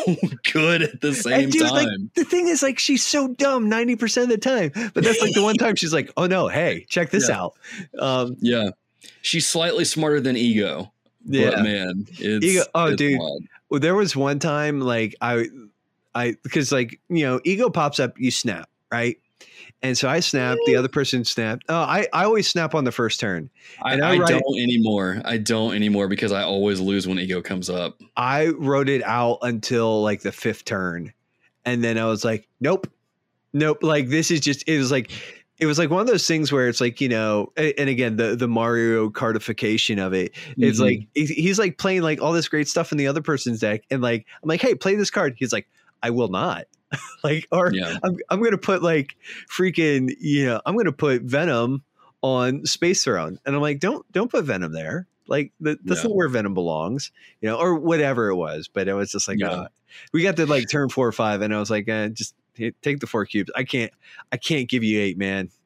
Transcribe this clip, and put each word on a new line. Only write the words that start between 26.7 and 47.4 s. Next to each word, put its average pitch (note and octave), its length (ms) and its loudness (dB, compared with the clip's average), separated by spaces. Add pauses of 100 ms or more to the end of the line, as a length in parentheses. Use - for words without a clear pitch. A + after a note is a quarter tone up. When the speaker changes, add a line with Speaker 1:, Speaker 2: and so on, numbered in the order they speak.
Speaker 1:
lose F#2+ 260 0
when F#2 120 -2
Ego F#2 240 -4
comes F2+ 280 -6
up. F2 300 -6 (160)
Speaker 2:
I C#3 320 2
wrote C#3 400 0
it C3+ 160 0
out A#2+ 380 0
until, A2+ 600 0
like, G#2 200 -2
the G2 100 -4
fifth - 320 -6
turn. F2 480 -6 (520)
And A#2+ 200 -2
then A2+ 140 0
I A2+ 80 0
was A2 180 0
like, A2+ 240 -2 (100)
"Nope. F#3 280 0 (640)
Nope." D3+ 300 0
Like, D3 260 2
this D#3+ 220 0
is D#3+ 100 2
just, C#3+ 260 -2
it D#3 120 2
was C3 120 0
like, B2+ 200 -2 (480)
it E3 80 0
was D3+ 120 0
like D#3+ 120 2
one F3+ 100 2
of A3+ 60 0
those G#3+ 200 2
things D#3 240 0
where B2+ 180 2
it's A2+ 120 -2
like, A#2+ 200 -2
you C3+ 80 0
know, A2 480 0
a-, D3+ 220 0
and C#3+ 120 0
again, A#2+ 260 0
the, A2 200 2
the A#2+ 120 0
Mario A2+ 640 2
cardification A2 880 -2
of F#2 160 -2
it. F2+ 180 0 (260)
It's A2 200 4
Speaker 1:
Mm-hmm. B2+ 40 4
Speaker 2:
like, B2 320 0
he's, D3 160 0
he's, F3+ 280 0
like, F#3+ 200 0
playing, F#3+ 240 0
like, D#3 200 0
all D#3 100 2
this E3 160 0
great D3+ 200 0
stuff - 240 -2
in D3+ 60 0
the C#3 80 2
other C#3+ 160 0
person's B2+ 380 -2
deck. A2 300 0
And, C3+ 120 -2
like, A#2 240 0 (160)
I'm D3+ 60 -6
like, E3 140 0
"Hey, B3 120 4
play F#3+ 220 0
this G3+ 140 0
card." D3+ 260 -2
He's A#2+ 160 -4
like, - 160 -4 (340)
"I A#2+ 80 -2
will A#2+ 180 0
not." F#2 360 -4 (280)
<laughs> C#3+ 40 -6 (280)
Like, D#3 260 -2